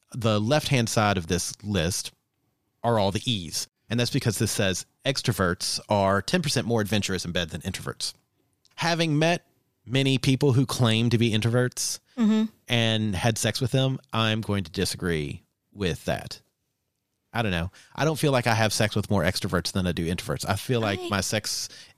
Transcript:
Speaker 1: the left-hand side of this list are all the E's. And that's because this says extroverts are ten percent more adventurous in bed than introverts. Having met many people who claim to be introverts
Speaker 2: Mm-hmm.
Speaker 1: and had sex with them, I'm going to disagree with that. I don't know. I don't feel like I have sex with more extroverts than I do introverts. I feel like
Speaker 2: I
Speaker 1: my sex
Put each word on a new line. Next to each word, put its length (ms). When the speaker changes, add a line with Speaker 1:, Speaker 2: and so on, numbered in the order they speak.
Speaker 1:
the 280
left-hand 480
side 300
of 80
this 280
list 480
are 160
all 140
the 120
E's. 420
And 100
that's 120
because 260
this 160
says 320
extroverts 840
are 320
ten 220
percent 240
more 160
adventurous 420
in 80
bed 160
than 140
introverts. 500
Having 440
met 280
many 300
people 360
who 140
claim 440
to 80
be 140
introverts 640
Speaker 2:
Mm-hmm. 260
Speaker 1:
and 480
had 220
sex 220
with 120
them, 260
I'm 300
going 220
to 60
disagree 720
with 320
that. 360
I 100
don't 100
know. 180
I 80
don't 140
feel 140
like 140
I 80
have 180
sex 220
with 160
more 140
extroverts 480
than 140
I 60
do 140
introverts. 420
I 80
feel 240
like 200
Speaker 2:
I 80
Speaker 1:
my 140
sex 460